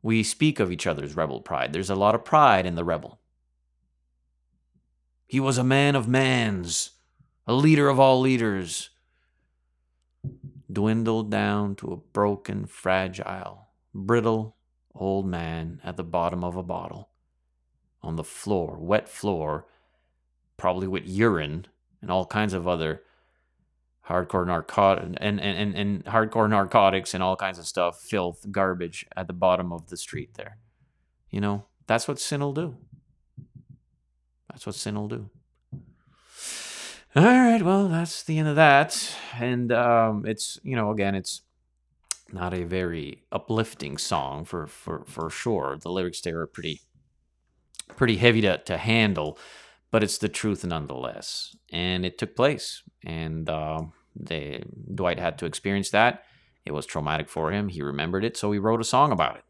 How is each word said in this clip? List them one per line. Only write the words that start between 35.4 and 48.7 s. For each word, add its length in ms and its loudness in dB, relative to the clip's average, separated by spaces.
All 80 10
right, 360 8
well, 280 4
that's 340 -2
the 160 -2
end 80 2
of 80 2
that. 600 6
And, 360 0
um, 540 4
it's, 360 -6
you 140 -4
know, 160 0
again, 240 0
it's 260 -8
not 220 -4
a 80 -4
very 720 -6
uplifting 640 -4
song 460 -4
for, 240 -8
for, 380 -10
for 220 -8
sure. 480 -4
The 140 -10
lyrics 300 -4
there 180 -6
are 80 -6
pretty, 360 -10
pretty 220 2
heavy 240 6
to, 160 2
to 180 -4